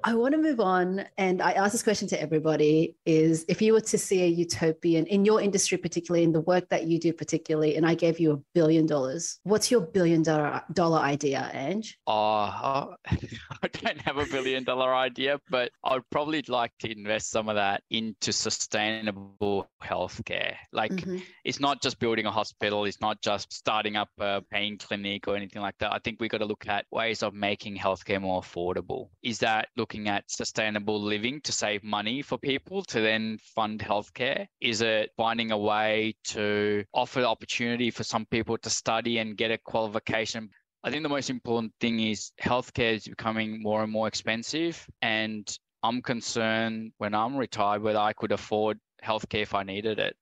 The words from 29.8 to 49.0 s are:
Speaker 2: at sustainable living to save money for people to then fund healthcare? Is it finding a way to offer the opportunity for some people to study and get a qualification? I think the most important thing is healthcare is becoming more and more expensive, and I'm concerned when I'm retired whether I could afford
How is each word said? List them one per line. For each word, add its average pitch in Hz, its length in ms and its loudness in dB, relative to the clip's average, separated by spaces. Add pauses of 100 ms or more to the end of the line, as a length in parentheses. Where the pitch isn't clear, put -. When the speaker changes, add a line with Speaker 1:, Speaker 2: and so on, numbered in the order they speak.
Speaker 2:
at 101 220 -2
sustainable 107 720 -2
living 107 400 -2
to - 100 -6
save 104 320 -2
money 107 380 -4
for 135 160 -6
people 143 460 -4
to - 180 -2
then 110 360 0 (180)
fund 107 240 -2
healthcare? 107 680 -4 (160)
Is 113 200 0
it 110 360 2
finding 113 340 0
a 107 60 0
way 107 580 0 (100)
to 104 580 0 (100)
offer 127 280 0
the 123 60 2
opportunity 120 640 -2
for 113 120 -8
some 110 240 -4
people 113 320 -2
to 113 100 -8
study 117 500 0
and 110 180 -4
get 113 140 0
a 113 60 0
qualification? 110 920 -4 (340)
I 123 80 -2
think 151 120 -4
the 151 60 -2
most 143 200 -2
important 117 520 -2
thing 117 180 0
is 110 320 -2 (100)
healthcare 120 520 0
is 107 140 -6
becoming 110 540 -4
more 107 220 0
and 107 80 -4
more 110 160 0
expensive, 131 800 -4 (160)
and 110 480 -2 (340)
I'm 120 180 0
concerned 113 1000 -2
when 104 160 -2
I'm 117 200 0
retired 104 460 0
whether 107 180 2
I 107 140 2
could 104 180 -4
afford 107 480 0 (240)